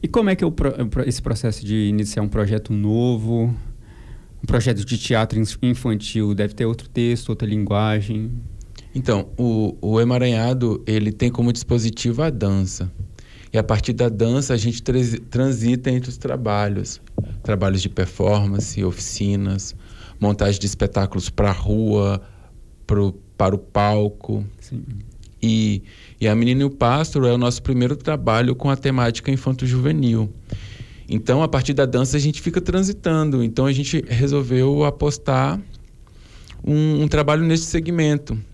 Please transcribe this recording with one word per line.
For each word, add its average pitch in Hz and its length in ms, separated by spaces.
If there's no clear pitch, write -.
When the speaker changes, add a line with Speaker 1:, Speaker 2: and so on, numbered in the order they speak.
Speaker 1:
E 165 60
como 214 220
é 185 40
que 180 80
é 180 40
o 160 40
pro-, 139 320
o 117 60
pro-, 127 180
esse 123 140
processo 117 420
de 104 120
iniciar 104 340
um 104 60
projeto 107 440
novo, 117 800
um - 40
projeto 117 360
de 113 140
teatro 110 420
inf-, 107 220
infantil? 110 760
Deve 104 200
ter 123 100
outro 113 240
texto, 120 400
outra 113 180
linguagem? 107 840
Speaker 2:
Então, 120 420
o, 110 420
o 107 220
Emaranhado, 123 880
ele 107 260
tem 120 180
como 120 220
dispositivo 117 720
a 160 80
dança. 98 600
E 110 60
a 107 40
partir 110 300
da 113 160
dança, 117 460
a - 20
gente 113 260
trans-, 123 460
transita 123 600
entre 127 180
os 123 80
trabalhos. 104 840
Trabalhos 95 400
de 95 80
performance, 101 920
oficinas, 98 920
montagem 104 400
de - 60
espetáculos 98 640
pra 101 240
rua, 104 680
pro, 101 260
para 98 180
o 98 40
palco. 104 880
Speaker 1:
Sim. - 240
Speaker 2:
E, 110 400
e 110 80
A 107 60
Menina 123 260
e 139 40
o 139 60
Pássaro 139 560
é 120 60
o 123 60
nosso 123 240
primeiro 123 340
trabalho 123 580
com 143 140
a 139 80
temática 127 540
infanto-juvenil. 127 1000
Então, 123 340
a 156 60
partir 139 240
da 139 140
dança, 127 320
a - 20
gente 147 220
fica 170 180
transitando. 165 840
Então, 117 220
a 139 80
gente 135 340
resolveu 139 800
apostar 143 760
um, 151 420
um 147 40
trabalho 151 340
nesse 165 220
segmento. 160 760